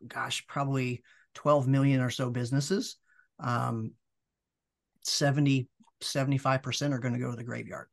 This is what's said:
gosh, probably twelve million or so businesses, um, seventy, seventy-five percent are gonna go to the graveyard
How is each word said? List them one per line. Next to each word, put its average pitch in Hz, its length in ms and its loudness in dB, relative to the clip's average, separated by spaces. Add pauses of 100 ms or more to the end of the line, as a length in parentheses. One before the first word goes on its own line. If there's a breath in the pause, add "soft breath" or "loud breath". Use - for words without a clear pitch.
gosh, 120 400 -6
probably 135 560 -2 (320 soft breath)
twelve 147 320 4
million 135 340 4
or 127 100 2
so 127 200 -4
businesses, 135 640 -2 (440 soft breath)
um, 120 520 -2 (1080)
seventy, 139 640 2 (320)
seventy-five 135 640 0
percent 139 320 -2
are 123 40 -4
gonna 120 200 -2
go 123 120 -4
to 120 60 -8
the 113 80 -12
graveyard 117 480 -10